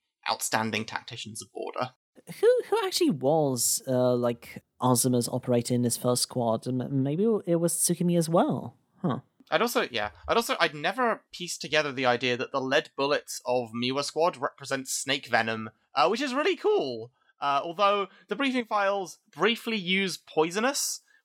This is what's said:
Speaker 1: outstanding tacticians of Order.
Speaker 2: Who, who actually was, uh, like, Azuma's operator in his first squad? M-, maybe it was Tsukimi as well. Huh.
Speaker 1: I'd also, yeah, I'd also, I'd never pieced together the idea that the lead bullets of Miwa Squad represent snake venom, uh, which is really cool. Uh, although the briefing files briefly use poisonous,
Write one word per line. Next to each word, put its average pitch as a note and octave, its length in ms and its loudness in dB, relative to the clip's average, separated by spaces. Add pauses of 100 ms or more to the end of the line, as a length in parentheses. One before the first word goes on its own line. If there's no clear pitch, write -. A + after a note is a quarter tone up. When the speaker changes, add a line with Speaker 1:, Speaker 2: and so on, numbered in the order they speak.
(320)
Speaker 1:
outstanding A2 540 -2
tacticians - 560 -12
of G#2+ 120 -18
Order. - 380 -6 (480)
Speaker 2:
Who, A#4+ 300 4
who G#4+ 160 0
actually F4+ 240 0
was, C#3 800 2
uh, B2+ 260 4
like, A#2+ 500 -2 (180)
Azuma's B2 460 4
operator B2 460 0
in A#2+ 100 2
his A#2 140 0
first B2 260 0
squad? A2+ 440 -2
M-, C3 360 -2
maybe D3+ 200 -2 (220)
it E3+ 100 2
was E3+ 180 2
Tsukimi F3 440 2
as D#3+ 120 2
well. E3+ 480 2 (240)
Huh. D#3 180 0 (300)
Speaker 1:
I'd D#3+ 120 2
also, A#3 300 0
yeah, G#2 200 -4 (160)
I'd E3 100 2
also, A#3 220 0
I'd D#3 160 2
never G3+ 480 -2 (100)
pieced - 260 -8
together D3+ 320 0
the C3 140 -2
idea B2 320 2
that A2 140 -6
the C#3 100 -2
lead C#3 340 0
bullets C#3 500 -2
of B2 260 -2
Miwa B2+ 320 -2
Squad D#3 340 0
represent C3 500 -6
snake - 400 -4
venom, A2+ 440 0 (240)
uh, D3+ 120 6
which A3+ 140 0
is C#4 120 -2
really D#4 220 0
cool. C#3+ 560 -2 (300)
Uh, C#3+ 220 2
although G3 440 2 (220)
the G#3 60 -2
briefing B3+ 300 0
files G3+ 520 -2 (180)
briefly A3 400 0
use F#3 420 0
poisonous, G3 840 -2 (240)